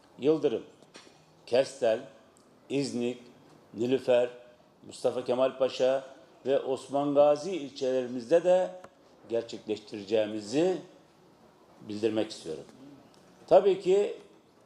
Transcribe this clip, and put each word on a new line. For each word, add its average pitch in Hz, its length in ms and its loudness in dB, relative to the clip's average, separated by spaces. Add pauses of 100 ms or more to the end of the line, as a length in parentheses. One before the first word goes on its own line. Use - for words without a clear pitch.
(180)
Yıldırım, 127 440 2 (840)
Kerstel, 123 540 0 (680)
İznik, 123 500 -2 (560)
Nilüfer, 123 560 0 (560)
Mustafa 117 380 -4
Kemal 127 340 0
Paşa 131 460 0 (420)
ve 135 140 2
Osman 143 540 -4
Gazi 147 420 4
ilçelerimizde 131 880 0
de 180 260 4 (580)
gerçekleştireceğimizi 110 1500 -2 (1040)
bildirmek 107 500 -2
istiyorum. 78 340 -12 (800)
Tabii 196 340 4
ki 196 360 0 (500)